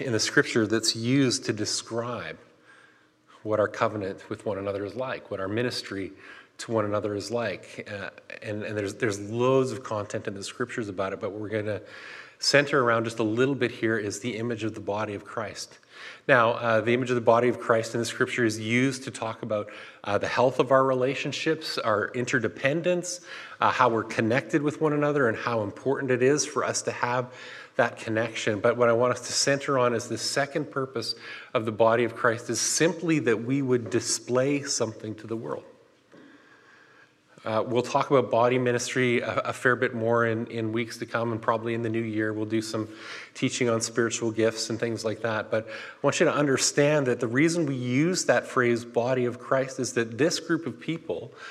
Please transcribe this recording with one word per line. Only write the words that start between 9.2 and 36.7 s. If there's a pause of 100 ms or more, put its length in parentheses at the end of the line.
loads
of
content
in
the
scriptures
about
it,
but
we're
gonna (560)
center
around
just
a
little
bit
here
is
the
image
of
the
body
of
Christ. (480)
Now,
uh,
the
image
of
the
body
of
Christ
in
the
scripture
is
used
to
talk
about, (360)
uh,
the
health
of
our
relationships,
our
interdependence, (400)
uh,
how
we're
connected
with
one
another,
and
how
important
it
is
for
us
to
have (440)
that
connection.
But
what
I
want
us
to
center
on
is
the
second
purpose (380)
of
the
body
of
Christ
is
simply
that
we
would
display
something
to
the
world. (1800)